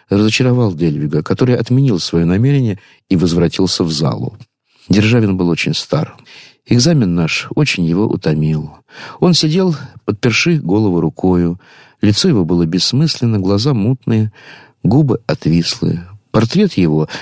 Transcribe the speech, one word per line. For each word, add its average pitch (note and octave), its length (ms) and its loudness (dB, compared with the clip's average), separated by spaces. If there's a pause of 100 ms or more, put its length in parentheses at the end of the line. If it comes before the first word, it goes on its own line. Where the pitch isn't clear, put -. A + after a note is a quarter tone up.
(100)
разочаровал A2 640 2
Дельвига, D2+ 480 -2
который - 340 0
отменил B2 440 0
своё E2+ 260 0
намерение A2+ 520 0 (300)
и F#2+ 80 0
возвратился E2+ 680 0
в E2 80 -2
залу. D2+ 440 -4 (520)
Державин G#2 480 2
был F2+ 120 0
очень E2 260 -2
стар. - 420 -4 (500)
Экзамен A#2+ 480 2
наш E2+ 400 -2
очень C3+ 320 0
его F2+ 200 0
утомил. D#2 680 -2 (480)
Он F3+ 140 4
сидел, E3+ 420 0 (280)
подперши A#2 540 0
голову G2 420 0
рукою. F2 600 0 (420)
Лицо G#2 260 2
его A2 160 2
было E2+ 220 0
бессмысленно, A#2 720 0
глаза G2+ 340 0
мутные, A2+ 600 0 (500)
губы B2 440 2
отвислые. E2 800 -2 (260)
Портрет D#3+ 420 2
его, D#2 340 0 (120)